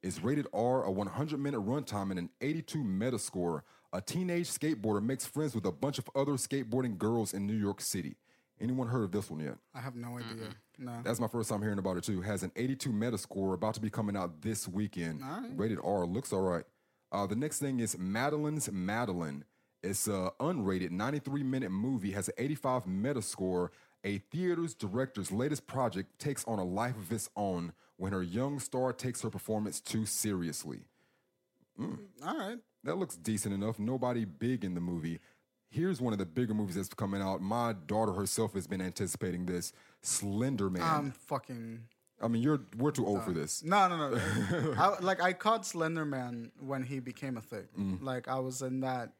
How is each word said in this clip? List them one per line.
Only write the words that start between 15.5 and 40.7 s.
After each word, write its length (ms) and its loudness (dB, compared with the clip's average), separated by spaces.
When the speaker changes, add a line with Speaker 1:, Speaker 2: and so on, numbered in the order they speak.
Speaker 1:
Rated 260 0
R, 220 2
looks 280 -2
all 100 2
right. 220 2
Uh, 140 0
the 100 0
next 240 -2
thing 200 0
is 160 0
Madeline's 720 0
Madeline. 760 -2
It's 260 0
a 320 0
unrated 500 2
ninety-three 540 0
minute 260 0
movie, 420 0
has 160 0
an 100 -4
eighty-five 460 2
Metascore. 840 0
A 140 0
theater's 560 0
director's 580 -2
latest 340 0
project 520 -2
takes 280 -2
on 120 0
a 60 0
life 320 0
of 160 -8
its 240 -2
own 360 0
when 160 -2
her 100 2
young 380 0
star 320 0
takes 300 -4
her 80 -2
performance 500 -2
too 240 0
seriously. 760 -2
Mm. 180 -4
Speaker 2:
All 100 -2
right. 220 -4
Speaker 1:
That 140 0
looks 180 -4
decent 380 -2
enough. 240 0
Nobody 460 0
big 400 -2
in 100 -2
the 60 -2
movie. 400 -2
Here's 300 0
one 120 2
of 60 0
the 80 0
bigger 280 0
movies 220 0
that's 140 -2
coming 320 -2
out. 180 0
My 320 2
daughter 260 2
herself 420 0
has 120 -2
been 160 -2
anticipating 640 -2
this. 260 -2
Slender 680 0